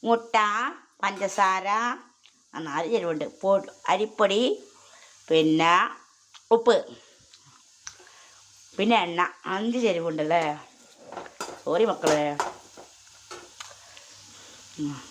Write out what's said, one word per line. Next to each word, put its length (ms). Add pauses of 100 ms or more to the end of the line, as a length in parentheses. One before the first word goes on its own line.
മുട്ട, 280 (680)
പഞ്ചസാര, 640 (840)
ആ, 120
നാല് 260
ചേരുവുണ്ട്. 320 (160)
പൊ-, 320 (200)
അരിപ്പൊടി, 460 (880)
പിന്നെ 440 (840)
ഉപ്പ്, 200 (2000)
പിന്നെ 200 (100)
എണ്ണ. 140 (340)
അഞ്ച് 320
ചേരുവുണ്ടല്ലേ. 560 (1200)
സോറി 260
മക്കളെ. 320 (2500)
ഉം. 140 (140)